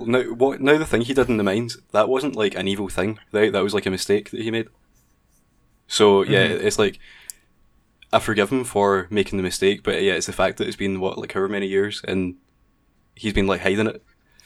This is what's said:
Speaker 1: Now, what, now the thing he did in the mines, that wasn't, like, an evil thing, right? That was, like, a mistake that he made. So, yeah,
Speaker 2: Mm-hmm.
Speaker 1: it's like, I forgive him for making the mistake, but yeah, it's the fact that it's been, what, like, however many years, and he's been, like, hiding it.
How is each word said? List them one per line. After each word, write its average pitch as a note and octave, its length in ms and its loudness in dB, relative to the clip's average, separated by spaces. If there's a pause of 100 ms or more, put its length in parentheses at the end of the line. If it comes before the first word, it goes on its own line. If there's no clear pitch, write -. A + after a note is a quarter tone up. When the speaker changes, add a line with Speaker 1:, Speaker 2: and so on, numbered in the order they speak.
Speaker 1:
Now, A#2+ 240 0
what, B2+ 360 0
now C#3 160 6
the D#3+ 100 0
thing A2+ 160 0
he B2 120 -4
did B2+ 140 4
in A#2 80 2
the G#2 80 2
mines, A2 340 -2 (140)
that G#2+ 160 4
wasn't, C3 260 -2
like, G#2 220 0
an F#2 100 -4
evil G2 220 -4
thing, G#2 320 -4 (120)
right? G#2+ 200 2
That F#2+ 100 2
was, G2+ 100 0
like, G2+ 140 -2
a G2 40 -2
mistake G2+ 420 -2
that G#2+ 100 -8
he A2+ 80 -4
made. A2 160 -4 (1200)
So, G2+ 360 6
yeah, G2 160 2
Speaker 2:
Mm-hmm. F2+ 260 0
Speaker 1:
it's G#2+ 140 0
like, G2+ 180 0 (1120)
I A2+ 60 4
forgive G#2 320 0
him C3 140 -2
for G2 440 0
making G#2 280 -2
the F#2+ 80 -2
mistake, F#2+ 400 -2
but F#2+ 180 -2
yeah, F#2+ 120 2
it's E2 120 -4
the F#2+ 60 -8
fact F#2+ 260 -2
that G#3+ 80 -4
it's A2+ 100 -10
been, G2 240 -4
what, F#2 160 -4
like, - 160 -12
however G2 160 -2
many G2+ 200 -4
years, G2 400 -2
and F#2 260 -4 (800)
he's G#2+ 200 -6
been, G2+ 120 2
like, F#2 140 0
hiding G2+ 260 0
it. - 160 -8 (440)